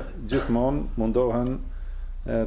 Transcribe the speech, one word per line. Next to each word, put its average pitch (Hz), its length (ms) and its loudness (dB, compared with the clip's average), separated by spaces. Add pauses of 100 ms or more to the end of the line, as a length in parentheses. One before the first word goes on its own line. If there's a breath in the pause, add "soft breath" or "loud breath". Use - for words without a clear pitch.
(280)
gjithmonë 127 720 2
mundohen, 120 640 2 (680 loud breath)
e, 113 220 2